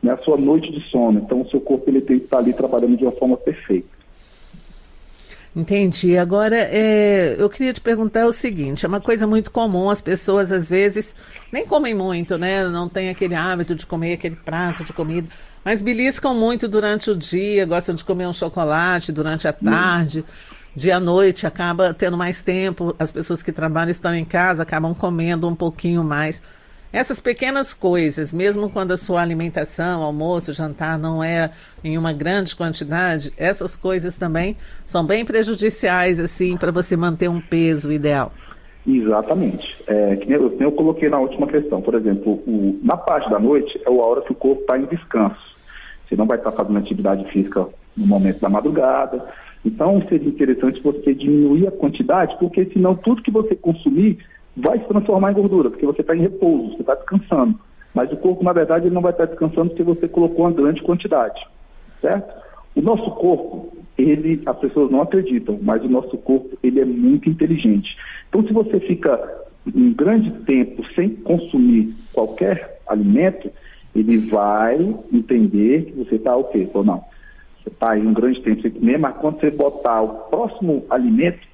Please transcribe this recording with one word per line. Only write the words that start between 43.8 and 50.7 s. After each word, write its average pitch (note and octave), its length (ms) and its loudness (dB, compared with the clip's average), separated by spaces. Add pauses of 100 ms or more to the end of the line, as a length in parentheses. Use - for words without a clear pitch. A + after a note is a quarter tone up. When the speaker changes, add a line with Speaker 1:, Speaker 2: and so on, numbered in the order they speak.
Speaker 1:
é - 40 0
a B2 40 4
hora B2 300 4
que - 100 -6
o - 40 -4
corpo C3+ 260 0
tá - 160 0
em C3+ 80 -2
descanso. - 680 -4 (540)
Você - 80 -2
não G#2 80 2
vai A#2 140 0
tá A2 140 -4
fazendo G#2 260 0
atividade G2 520 -2
física F#2+ 360 0 (300)
no G#3 100 0
momento - 340 2
da G2+ 80 0
madrugada. C3 760 0 (420)
Então, F3+ 440 2
seria D#3+ 200 0
interessante C3 520 0